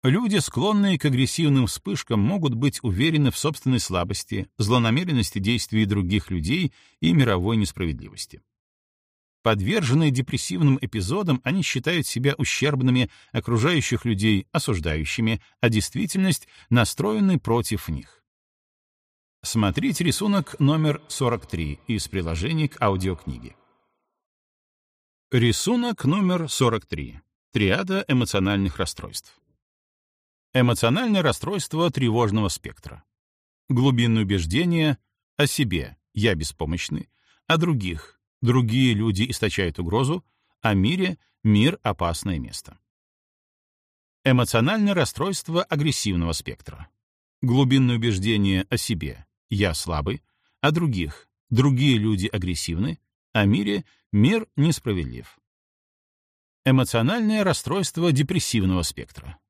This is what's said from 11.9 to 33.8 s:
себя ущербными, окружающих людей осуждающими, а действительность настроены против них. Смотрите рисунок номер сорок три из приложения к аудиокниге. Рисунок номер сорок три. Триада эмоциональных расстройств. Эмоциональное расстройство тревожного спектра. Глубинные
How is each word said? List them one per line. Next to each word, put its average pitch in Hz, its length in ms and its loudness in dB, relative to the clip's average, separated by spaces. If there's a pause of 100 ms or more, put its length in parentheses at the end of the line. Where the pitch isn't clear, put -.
себя 139 300 0
ущербными, 127 720 0 (220)
окружающих 120 720 0
людей 107 480 2
осуждающими, 92 880 -2 (220)
а 117 80 2
действительность 170 800 -2 (200)
настроены 156 720 2
против 113 480 -2
них. - 340 -10 (1200)
Смотрите 113 640 -2
рисунок 196 560 -2
номер 151 480 2
сорок 120 380 -2
три 78 400 -6
из 110 220 -4
приложения 98 600 -4
к - 140 -10
аудиокниге. 92 720 -4 (1800)
Рисунок 190 720 0
номер 180 460 0
сорок 113 340 0
три. 69 360 -10 (320)
Триада 156 540 0
эмоциональных 101 680 0
расстройств. - 580 -8 (1200)
Эмоциональное 127 640 2
расстройство 165 680 -2
тревожного 110 560 2
спектра. - 560 -10 (640)
Глубинные 120 540 2